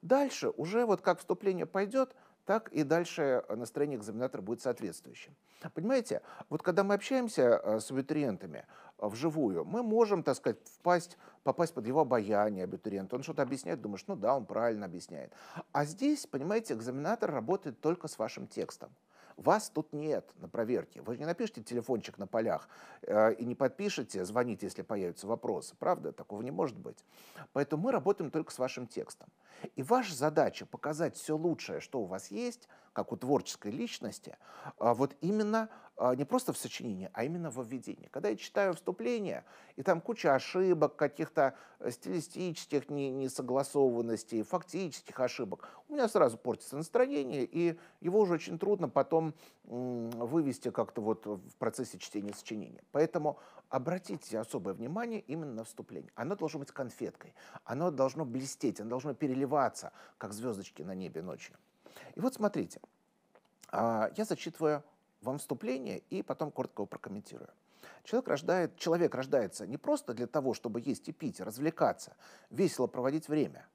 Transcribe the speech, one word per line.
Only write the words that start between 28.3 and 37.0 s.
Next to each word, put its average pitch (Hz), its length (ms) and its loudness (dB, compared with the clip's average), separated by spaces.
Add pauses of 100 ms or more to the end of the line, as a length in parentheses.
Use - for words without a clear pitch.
только 160 220 -2
с - 60 -12
вашим 127 280 -2
текстом. - 440 -10 (440)
И - 80 -6
ваша 208 320 2
задача 143 520 2
показать 151 500 -4
всё - 200 -2
лучшее, 156 440 -2
что 131 200 -6
у 107 40 0
вас 92 260 -8
есть, 233 380 -6 (240)
как - 180 -2
у - 60 -4
творческой 120 560 0
личности, - 640 -8 (420)
а, 117 140 6
вот 127 300 2
именно, 214 480 0 (260)
а, 127 180 4
не 139 120 -2
просто 247 260 0
в - 60 -4
сочинении, 101 560 -6